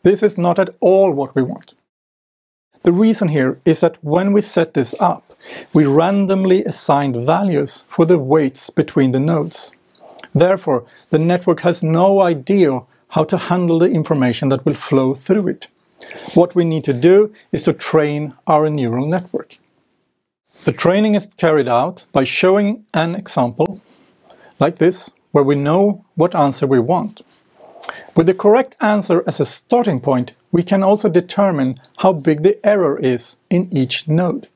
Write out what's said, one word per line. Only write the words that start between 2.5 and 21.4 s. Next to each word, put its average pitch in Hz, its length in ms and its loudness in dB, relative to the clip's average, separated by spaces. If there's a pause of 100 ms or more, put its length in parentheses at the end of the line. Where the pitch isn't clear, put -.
The 175 80 4
reason 214 360 2
here 131 360 -2
is 160 160 2
that 165 220 0
when 175 300 0
we 208 80 4
set - 340 -4
this - 260 -4
up, - 340 -4 (380)
we 151 120 4
randomly 190 800 2
assigned 143 520 -2
values 147 720 -2
for - 180 0
the 175 120 4
weights 139 520 -2
between 139 420 0
the 131 80 0
nodes. 165 520 -4 (600)
Therefore, 170 500 0 (260)
the 156 80 0
network 180 420 0
has 175 220 -2
no 185 400 2
idea 160 580 0 (280)
how 156 160 -2
to 170 140 -2
handle 175 400 0
the 180 120 2
information 143 580 -2
that 131 160 -2
will 151 100 0
flow 135 400 -2
through 185 340 -2
it. - 200 -10 (680)
What 175 200 2
we 175 100 2
need 160 200 -2
to 139 80 -2
do 185 400 4 (200)
is 151 100 -4
to 165 100 0
train 147 640 -2 (120)
our 156 220 2
neural 131 380 -2
network. - 520 -6 (1040)
The 139 80 0
training 208 420 0
is 196 120 -2
carried 151 420 0